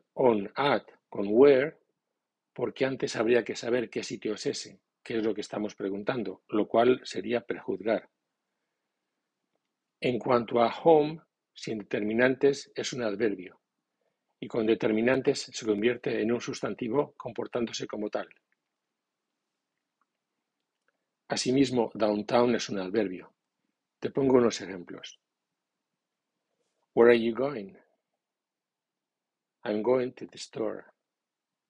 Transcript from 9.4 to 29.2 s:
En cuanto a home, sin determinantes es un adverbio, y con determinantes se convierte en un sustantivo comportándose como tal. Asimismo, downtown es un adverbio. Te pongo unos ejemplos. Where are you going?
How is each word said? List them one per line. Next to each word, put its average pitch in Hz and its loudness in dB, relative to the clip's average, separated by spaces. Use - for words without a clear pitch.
En 123 -2
cuanto 120 2
a 117 2
home, 156 4
sin 110 -10
determinantes 123 0
es - -8
un 123 -6
adverbio, 98 -4
y 117 -10
con 113 -2
determinantes 120 2
se - -12
convierte 113 0
en 110 0
un 117 -2
sustantivo 123 -4
comportándose 120 -8
como 104 -6
tal. 98 -6
Asimismo, 127 0
downtown 110 2
es 107 -4
un 101 -6
adverbio. 92 -4
Te 110 -8
pongo 135 2
unos 117 2
ejemplos. 95 -14
Where 117 8
are 117 6
you 113 -2
going? 113 -6